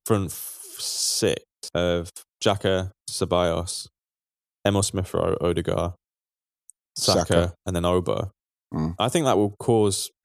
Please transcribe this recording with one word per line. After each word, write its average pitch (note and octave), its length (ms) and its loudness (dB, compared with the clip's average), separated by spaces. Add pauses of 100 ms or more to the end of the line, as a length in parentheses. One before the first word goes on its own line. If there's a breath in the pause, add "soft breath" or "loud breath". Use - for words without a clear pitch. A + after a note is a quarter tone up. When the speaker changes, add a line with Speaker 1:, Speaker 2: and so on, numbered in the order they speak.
Speaker 1:
front G2 260 2
f-, - 480 -16
six - 640 -2 (300)
of F2 360 -2 (340)
Xhaka, F#2+ 480 0 (180)
Ceballos, F2 760 -2 (800)
Emile G2 180 2
Smith F#2 300 -4
Rowe, F2 280 2
Odegaard, F2 520 0 (1000)
Saka, F#2+ 240 2
Speaker 2:
Saka. F2 340 2 (120)
Speaker 1:
and F#2 100 -4
then E2+ 80 0
Oba, F2+ 480 0 (400)
Speaker 2:
Mm. D#2+ 280 -2
Speaker 1:
I A#2 100 2
think D#3+ 160 0
that A#2+ 100 6
will G#2 220 2
cause G#2+ 540 2 (140)